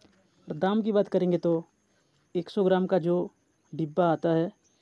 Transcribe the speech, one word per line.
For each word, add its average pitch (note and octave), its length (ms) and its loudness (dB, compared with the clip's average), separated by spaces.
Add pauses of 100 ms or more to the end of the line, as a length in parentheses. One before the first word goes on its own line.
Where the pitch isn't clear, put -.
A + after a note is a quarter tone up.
(480)
और D3 80 -10
दाम G3+ 260 0
की G#3+ 100 -2
बात G3 160 2
करेंगे F3+ 300 2
तो E3+ 240 0 (720)
एक E3+ 160 -6
सौ G#3 140 -2
ग्राम F#3 220 2
का F#3+ 120 0
जो E3+ 160 0 (580)
डिब्बा D#3+ 400 -2
आता D#3 160 -2
है, E3 220 2 (320)